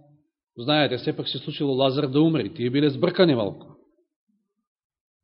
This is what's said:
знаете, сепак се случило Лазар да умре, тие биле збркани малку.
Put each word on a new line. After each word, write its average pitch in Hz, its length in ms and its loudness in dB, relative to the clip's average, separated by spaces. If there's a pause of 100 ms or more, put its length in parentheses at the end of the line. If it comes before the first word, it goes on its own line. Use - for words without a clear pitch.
(580)
знаете, 127 400 0
сепак 143 320 -6
се - 80 -8
случило 143 360 -4
Лазар 135 340 0
да 135 140 2
умре, 156 320 2
тие 120 160 -2
биле 143 200 2
збркани 160 460 2
малку. 104 320 -4 (1600)